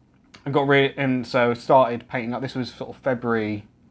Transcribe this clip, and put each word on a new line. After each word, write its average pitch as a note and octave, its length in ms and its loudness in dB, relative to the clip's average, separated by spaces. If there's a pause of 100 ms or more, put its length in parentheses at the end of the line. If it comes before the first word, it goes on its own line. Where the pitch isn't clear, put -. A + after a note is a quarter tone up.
(440)
and C#3 80 -6
got C#3 160 2
re-, C#3 280 4
and B2+ 300 -2
so A#2+ 280 2
started A#2+ 540 2
painting A#2+ 260 -6
up. A2+ 80 -6
This C3 120 -8
was B2 180 -6
sort - 180 -12
of - 120 -14
February A2+ 640 -2 (240)